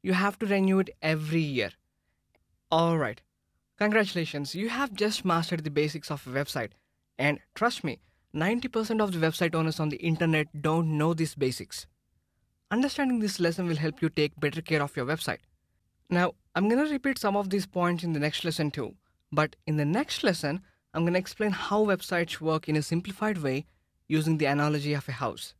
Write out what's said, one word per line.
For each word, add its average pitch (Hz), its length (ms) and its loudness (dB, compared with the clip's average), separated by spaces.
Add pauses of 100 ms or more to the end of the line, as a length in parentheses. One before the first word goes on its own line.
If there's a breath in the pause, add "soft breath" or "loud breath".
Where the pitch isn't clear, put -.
You 190 100 0
have 196 260 2
to 226 80 -2
renew 190 320 4
it 190 120 0 (120)
every 156 380 0
year. 127 320 0 (960)
All 165 260 4
right. 127 240 -2 (560)
Congratulations, 190 800 0
you 196 140 -2
have 240 260 -4
just 208 300 -2
mastered 170 400 0
the 156 60 -4
basics 147 400 -2
of 147 160 -6
a 131 40 -12
website. 131 400 -2 (480)
And 143 220 0 (160)
trust 240 260 0
me, 139 160 -4 (340)
ninety 220 360 0
percent 220 320 0
of 208 120 2
the 170 60 -2
website 160 380 2
owners 160 240 0
on 156 80 0
the 147 80 -4
internet 156 640 0
don't 156 340 2
know 151 180 2
these 160 200 -2
basics. - 520 -4 (840)
Understanding 262 480 0
this 208 220 -2
lesson 170 260 0
will 170 100 0
help 156 240 -4
you 165 80 0
take 147 300 -2
better 151 240 -2
care 156 200 0
of 143 140 -6
your 135 80 -2
website. 143 360 -4 (680)
Now, 175 260 2 (200)
I'm 190 140 2
gonna 262 200 2
repeat 269 300 -2
some 202 180 0
of 202 140 -2
these 190 160 0
points 175 380 0
in 165 80 0
the 151 80 0
next 151 240 -2
lesson 160 260 0
too. 139 240 -6 (380)
But 151 240 0 (100)
in 151 100 0
the 151 80 2
next 196 380 0
lesson, 170 400 0 (320 soft breath)
I'm 165 100 0
gonna 175 140 2
explain 202 320 -2
how 202 340 0
websites 185 560 -2
work 156 280 0
in 156 80 2
a 151 60 2
simplified 190 560 -2
way 143 280 -2 (400)
using 156 320 2
the 151 80 2
analogy 147 480 2
of 139 140 -6
a 135 40 -6
house. 120 480 -6